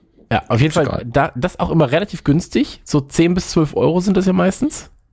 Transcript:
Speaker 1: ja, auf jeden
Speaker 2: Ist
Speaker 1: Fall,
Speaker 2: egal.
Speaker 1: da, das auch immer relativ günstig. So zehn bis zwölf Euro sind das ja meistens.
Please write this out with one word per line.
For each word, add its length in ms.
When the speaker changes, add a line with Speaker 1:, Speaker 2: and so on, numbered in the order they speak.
Speaker 1:
ja, 180
auf 120
jeden 100
Speaker 2:
Ist 40
Speaker 1:
Fall, 120
Speaker 2:
egal. 200
Speaker 1:
da, 280
das 240
auch 120
immer 200
relativ 340
günstig. 600
So 160
zehn 340
bis 160
zwölf 240
Euro 260
sind 160
das 100
ja 60
meistens. 580